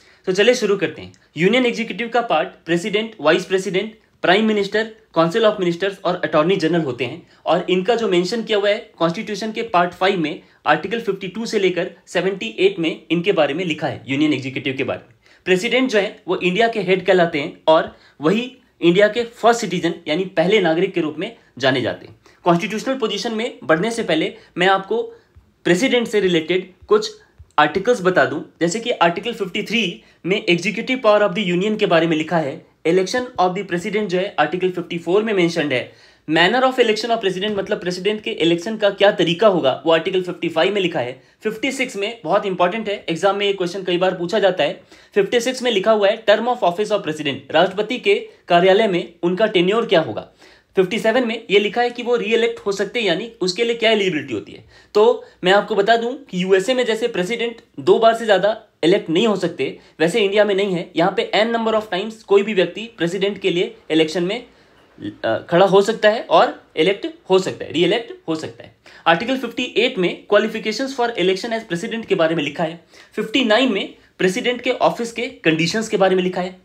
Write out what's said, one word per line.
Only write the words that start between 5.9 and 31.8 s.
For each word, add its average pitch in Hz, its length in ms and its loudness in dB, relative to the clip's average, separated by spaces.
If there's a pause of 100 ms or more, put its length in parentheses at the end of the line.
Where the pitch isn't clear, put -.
और 175 180 -2
अटॉर्नी 165 320 2
जनरल 165 260 2
होते 127 240 -4
हैं। 143 220 -10 (180)
और 170 240 0
इनका 185 260 2
जो 226 120 -2
मेंशन 180 360 0
किया 208 140 -2
हुआ 202 120 2
है 214 280 -4
कॉन्स्टिट्यूशन 208 540 -4
के 226 100 -6
पार्ट 180 320 0
फ़ाइव 190 260 0
में, 156 220 -4 (240)
आर्टिकल 190 360 0
फिफ्टी 196 260 -6
टू 220 180 -8
से 220 140 -2
लेकर 175 320 -2 (160)
सेवेंटी 196 520 -4
एट 170 200 2
में 165 220 -4 (100)
इनके 175 200 0
बारे 147 220 2
में 185 120 -4
लिखा 156 220 -4
है, 113 200 -8
यूनियन 147 260 2
एग्जीक्यूटिव 131 440 -6
के 135 60 -2
बारे 95 160 -4
में। - 160 -20 (300)
प्रेसिडेंट 233 440 0
जो 208 100 2
है 202 280 -4
वो 185 100 -2
इंडिया 190 300 2
के 226 140 -4
हेड 185 240 0
कहलाते 170 340 2
हैं 165 280 -8
और 160 300 2 (240)
वही 220 360 0 (240)
इंडिया 180 260 6
के 233 160 -4
फर्स्ट 233 380 2
सिटीजन 175 320 -2 (140)
यानी 165 180 -2
पहले 180 360 2
नागरिक 175 320 0
के 170 80 -2
रूप 151 160 -4
में 202 180 -8 (220)
जाने 131 240 0
जाते 98 240 -6
हैं। - 100 -20 (280)
कॉन्स्टिट्यूशनल 214 520 0
पोजीशन 220 380 -4
में 233 300 -6
बढ़ने 165 280 0
से 226 120 -4
पहले 175 300 -2 (240)
मैं 180 100 2
आपको 196 340 0 (640)
प्रेसिडेंट 233 440 2
से 208 120 -2
रिलेटेड 180 520 0 (160)
कुछ 214 240 2 (480)
आर्टिकल्स 190 420 2
बता 175 240 4
दूं, 147 160 -4 (200)
जैसे 180 180 -2
कि 233 120 -4
आर्टिकल 185 420 0
फिफ्टी 202 300 -6
थ्री 196 400 -4 (220)
में 202 200 -2
executive 208 520 -2
power 214 240 4
of 202 120 2
the 180 220 -2
union 214 240 0
के 208 60 0